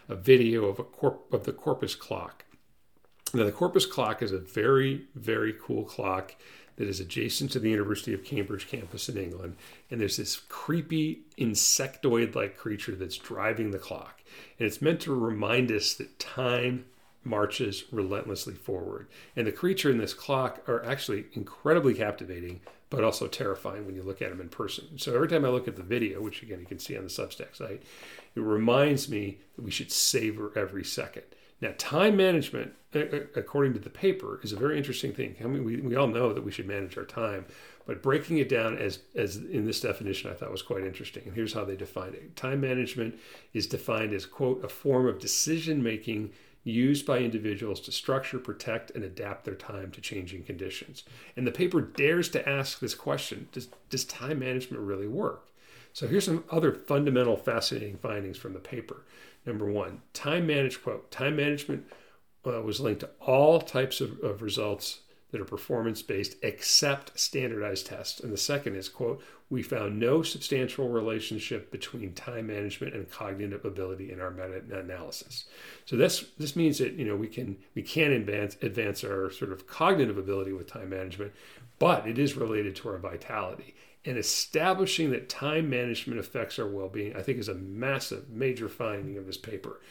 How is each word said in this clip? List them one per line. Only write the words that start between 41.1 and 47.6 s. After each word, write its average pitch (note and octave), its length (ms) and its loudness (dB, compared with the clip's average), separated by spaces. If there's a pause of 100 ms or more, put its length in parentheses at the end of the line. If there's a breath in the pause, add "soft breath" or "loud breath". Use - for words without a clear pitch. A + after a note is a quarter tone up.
And F#2+ 80 -10
here's A2+ 180 0
how G2+ 120 -2
they G2 100 -4
defined F#2+ 400 -8
it. - 200 -16
Time C3+ 260 0
management B2+ 580 0 (340 loud breath)
is G#2 140 0
defined A2 440 0
as, F#2+ 140 -2
quote, B2+ 400 0
"a - 40 -8
form B2+ 380 4
of B2 120 2
decision-making A#2 1120 0 (320 loud breath)
used B2+ 440 4
by C3+ 100 4
individuals G#2+ 640 0